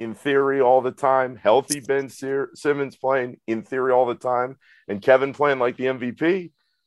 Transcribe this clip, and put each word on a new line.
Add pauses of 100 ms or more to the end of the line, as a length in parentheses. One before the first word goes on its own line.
in
theory
all
the
time,
healthy
Ben
Sier-,
Simmons
playing
in
theory
all
the
time, (320)
and
Kevin
playing
like
the
M
V
P," (340)